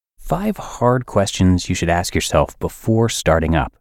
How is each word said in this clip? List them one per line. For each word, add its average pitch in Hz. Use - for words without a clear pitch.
Five 196
Hard 123
Questions 95
You 90
Should 85
Ask 87
Yourself 78
Before 113
Starting 80
Up, 71